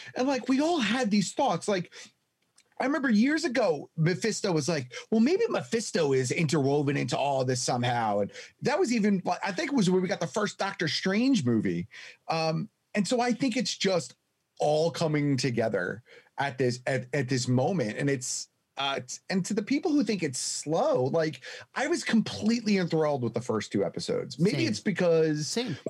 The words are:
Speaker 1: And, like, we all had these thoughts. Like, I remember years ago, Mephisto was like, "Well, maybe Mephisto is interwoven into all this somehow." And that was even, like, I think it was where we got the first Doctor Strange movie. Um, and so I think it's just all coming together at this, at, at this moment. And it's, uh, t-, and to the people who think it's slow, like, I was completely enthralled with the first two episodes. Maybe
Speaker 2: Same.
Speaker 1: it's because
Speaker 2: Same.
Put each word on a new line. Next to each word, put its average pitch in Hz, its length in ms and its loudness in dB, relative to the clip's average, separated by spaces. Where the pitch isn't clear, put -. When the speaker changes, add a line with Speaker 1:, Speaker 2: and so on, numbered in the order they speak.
Speaker 1:
And, 254 120 0
like, 262 220 -2
we 262 100 2
all 330 200 2
had 220 320 0
these 202 220 2
thoughts. 208 340 0
Like, 190 260 -2
I 226 60 0
remember 277 260 0
years 285 340 4
ago, 214 500 0
Mephisto 185 560 0
was 151 160 0
like, 147 240 -2
"Well, 220 100 4
maybe 370 260 4
Mephisto 170 680 -2
is 131 180 2
interwoven 143 640 2
into 139 180 -2
all 131 300 0
this 127 160 0
somehow." 120 600 0
And 101 100 -2
that 269 160 2
was 285 120 2
even, 202 320 2
like, - 200 -2
I 196 80 -2
think 302 200 -4
it 285 40 0
was 202 140 4
where 185 120 4
we 180 60 0
got 185 120 -2
the 170 60 -2
first - 320 -4
Doctor 190 300 -4
Strange 208 580 2
movie. 98 420 0
Um, 160 420 -2
and 202 120 0
so 240 140 2
I 247 120 2
think 247 220 -2
it's - 220 -2
just 185 380 -2
all 156 300 2
coming 147 480 0
together 107 640 -2
at 139 180 -4
this, 123 300 0
at, 127 260 -2
at 135 160 -2
this 123 180 0
moment. 127 520 0
And 143 100 -2
it's, - 380 -4
uh, 139 300 -4
t-, - 100 -12
and 185 160 0
to - 80 -4
the 208 80 0
people 294 300 0
who 285 120 4
think 208 200 -2
it's 135 160 -4
slow, 165 640 0
like, 156 360 0
I 240 100 -2
was 311 180 -2
completely 214 760 2
enthralled 156 440 2
with 113 120 -2
the 120 60 -2
first 110 300 -2
two 98 140 2
episodes. - 540 -4
Maybe 202 200 2
Speaker 2:
Same. 330 100 0
Speaker 1:
it's 214 100 -4
because 160 680 2
Speaker 2:
Same. 233 300 -4